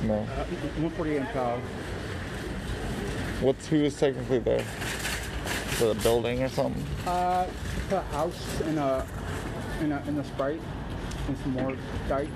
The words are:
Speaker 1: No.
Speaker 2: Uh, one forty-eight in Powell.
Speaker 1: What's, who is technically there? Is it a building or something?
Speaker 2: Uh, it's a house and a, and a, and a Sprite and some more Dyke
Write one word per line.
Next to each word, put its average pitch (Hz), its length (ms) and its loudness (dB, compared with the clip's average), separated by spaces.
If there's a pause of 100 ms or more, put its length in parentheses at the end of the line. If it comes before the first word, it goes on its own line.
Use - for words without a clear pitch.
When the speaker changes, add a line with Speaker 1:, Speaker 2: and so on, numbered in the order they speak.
Speaker 1:
No. 107 160 4
Speaker 2:
Uh, 117 260 -2 (340)
one 160 120 2
forty-eight 156 260 0
in 135 100 0
Powell. 123 320 0 (1800)
Speaker 1:
What's, 131 260 2
who 151 160 4
is 143 140 0
technically 131 420 2
there? 120 240 2 (1080)
Is - 100 2
it 110 160 6
a - 40 -2
building 120 400 4
or 131 80 2
something? - 340 0 (220)
Speaker 2:
Uh, 180 420 4 (360)
it's - 80 -2
a 185 100 4
house 156 600 -2
and 156 180 2
a, 135 260 4 (760)
and 151 120 2
a, 143 40 0 (100)
and 147 120 0
a 135 40 -2
Sprite 139 380 0 (680)
and 139 120 0
some 135 120 -2
more 127 240 0 (320)
Dyke 147 280 2